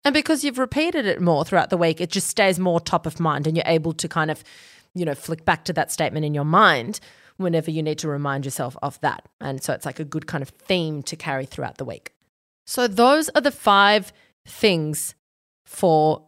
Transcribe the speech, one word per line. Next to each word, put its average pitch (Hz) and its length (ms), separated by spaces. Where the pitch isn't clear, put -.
And 285 80
because 294 320
you've 262 140
repeated 285 480
it 190 140
more 165 240
throughout - 260
the 190 80
week, 165 220
it 175 100
just - 180
stays 190 300
more 175 200
top 165 280
of 156 120
mind, 151 280
and 160 100
you're 170 100
able 165 280
to 160 140
kind 156 220
of, 151 140
you 180 100
know, 147 100
flick 160 300
back 170 200
to - 80
that 156 180
statement 156 340
in 147 100
your 143 100
mind 165 560
whenever 165 320
you 156 120
need 151 160
to 160 100
remind 143 360
yourself 131 380
of 139 180
that. - 260
And 139 220
so - 100
it's - 140
like 135 120
a 156 60
good 151 220
kind 151 160
of 135 80
theme 160 540
to - 120
carry 139 280
throughout - 340
the 139 60
week. - 280
So 247 200
those 247 440
are 294 100
the 277 100
five 202 640
things 156 680
for 156 640